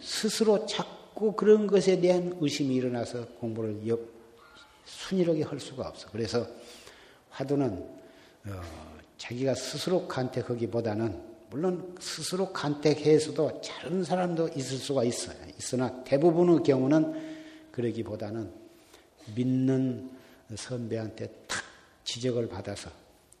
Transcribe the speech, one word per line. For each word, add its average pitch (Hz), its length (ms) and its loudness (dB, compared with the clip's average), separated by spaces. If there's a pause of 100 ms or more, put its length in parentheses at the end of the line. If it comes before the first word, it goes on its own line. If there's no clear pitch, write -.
스스로 214 640 2
자꾸 - 680 -4
그런 214 340 6
것에 185 340 4
대한 180 400 4
의심이 143 340 2
일어나서 123 500 -2 (140)
공부를 110 480 -4
여-, 117 120 2 (840)
순조롭게 170 580 0
할 - 160 -6
수가 127 280 -8
없어. - 240 -14
그래서 117 340 -2 (840)
화두는, 135 580 -2 (600)
어, 95 140 -10 (560)
자기가 127 360 -2
스스로 170 540 -2
간택하기보다는 113 1200 -2 (200)
물론 175 500 -2
스스로 185 540 -4
간택해서도 151 1080 4
잘하는 180 420 -4
사람도 170 520 0
있을 131 220 -4
수가 131 260 0
있어요. - 320 -2 (220)
있으나 123 460 -2
대부분의 165 600 6
경우는 139 760 2 (320)
그러기보다는 107 800 -4 (840)
믿는 131 760 2 (440)
선배한테 113 720 -6 (200)
탁 - 160 -6 (400)
지적을 120 460 -2
받아서 95 400 -10 (500)